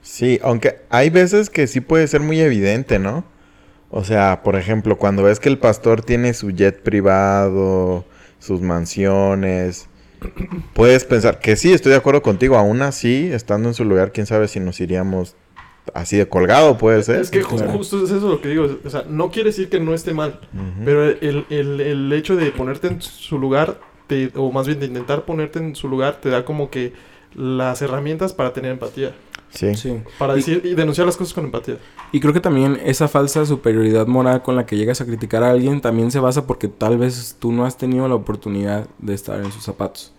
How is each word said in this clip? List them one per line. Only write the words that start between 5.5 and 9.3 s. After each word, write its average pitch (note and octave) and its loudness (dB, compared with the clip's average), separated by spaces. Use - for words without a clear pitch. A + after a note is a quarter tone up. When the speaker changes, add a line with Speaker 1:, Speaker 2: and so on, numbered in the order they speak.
Speaker 1:
el C3+ 0
pastor A2+ 2
tiene A#2+ 0
su G#2 -6
jet F#2+ 2
privado, F#2+ 2
sus F#2 -4
mansiones, F#2 0